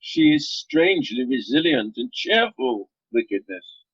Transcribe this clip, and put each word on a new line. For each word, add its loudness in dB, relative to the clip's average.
She 2
is 0
strangely 0
resilient 0
and -6
cheerful, -2
wickedness. -4